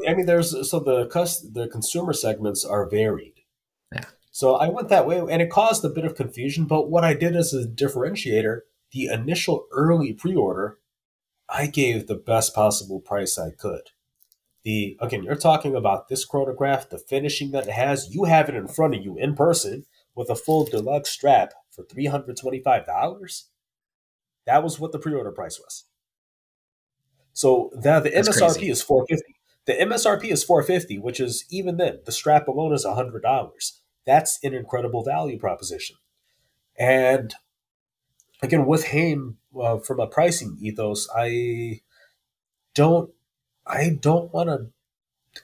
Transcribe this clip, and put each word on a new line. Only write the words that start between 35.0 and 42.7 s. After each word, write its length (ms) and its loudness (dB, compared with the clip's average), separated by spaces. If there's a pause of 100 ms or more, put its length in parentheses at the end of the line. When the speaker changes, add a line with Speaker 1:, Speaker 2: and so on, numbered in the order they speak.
Speaker 1:
value 380 -4
proposition. 560 -6 (840)
And 560 4 (1080)
again, 240 2
with 220 2
Haim, 500 0 (200)
uh, 200 0
from 240 -4
a 60 -2
pricing 520 0
ethos, 560 -4
I 640 -4 (960)